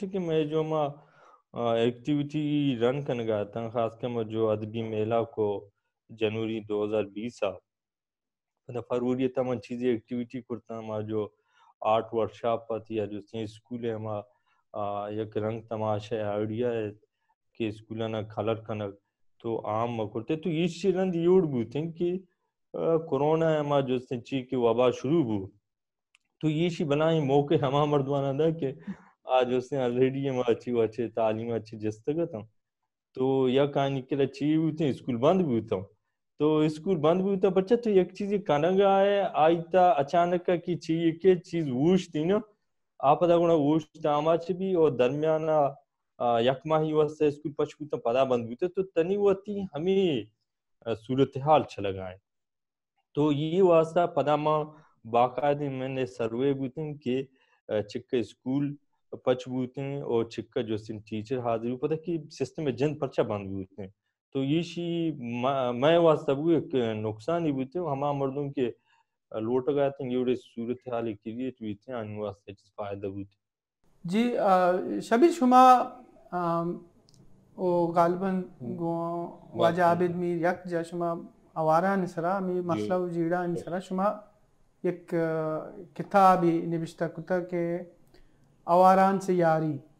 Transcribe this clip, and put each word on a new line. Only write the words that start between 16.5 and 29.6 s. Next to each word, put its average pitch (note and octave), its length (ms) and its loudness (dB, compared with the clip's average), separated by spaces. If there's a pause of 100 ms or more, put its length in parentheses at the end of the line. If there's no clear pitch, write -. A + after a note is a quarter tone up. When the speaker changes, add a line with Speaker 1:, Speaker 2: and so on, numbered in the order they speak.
Speaker 1:
है A2 200 -4 (680)
कि A2 120 -2
स्कूल A2 320 -10
ना A2 180 -4 (120)
कलर A2 220 -2
कनक, G#2 420 -8 (440)
तो A#2 140 -4
आम A2+ 420 -2
में A2 100 -4
करते, A2+ 280 -4
तो D#3+ 140 -6
इस E3 320 -2
चीज़ F#3+ 140 2
ना F#3 80 0 (160)
ये E3+ 80 2
और F#3 180 6
भी B2 200 -2
थे C#3+ 260 -6
कि, F3 220 -2
आ, - 840 -4 (120)
कोरोना D#3 400 2
है, D#3 100 2
हमा C#3+ 220 2
जो B2+ 180 0
से B2+ 200 -6
चीज़ B2+ 260 -6
की B2+ 100 -6
वबा A#2+ 360 4
शुरू D3 320 0
हुई, G#2+ 220 -2 (960)
तो D#3 80 0
ये D#3+ 200 0
शी E3+ 140 -4
बनाई D#3 360 2
मौके C#3+ 360 2
हमा C#3+ 300 2
मर्दवाना C#3 540 0
था D#3+ 120 2
कि D3+ 220 -4 (560)
आज B2+ 240 2
उसने B2+ 260 -2